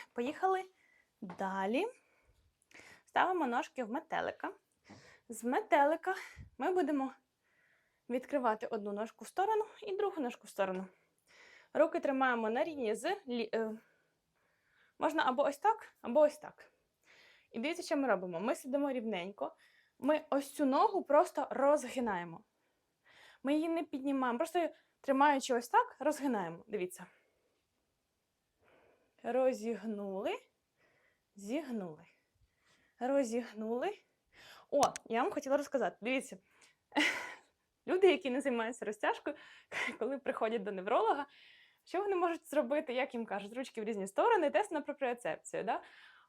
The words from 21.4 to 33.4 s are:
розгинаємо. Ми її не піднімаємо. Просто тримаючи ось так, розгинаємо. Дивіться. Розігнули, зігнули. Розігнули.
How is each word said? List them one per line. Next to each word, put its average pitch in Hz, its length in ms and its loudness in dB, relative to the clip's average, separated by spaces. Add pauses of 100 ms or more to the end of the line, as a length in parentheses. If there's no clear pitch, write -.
розгинаємо. 233 880 0 (1040)
Ми 277 120 2
її 311 140 2
не 330 160 0
піднімаємо. 262 540 -2
Просто 330 300 0 (320)
тримаючи 269 540 4
ось 240 140 -2
так, 466 300 2
розгинаємо. 247 680 -2
Дивіться. 185 400 -6 (2250)
Розігнули, 226 1160 -2 (1000)
зігнули. 202 680 -8 (960)
Розігнули. 240 960 -2 (720)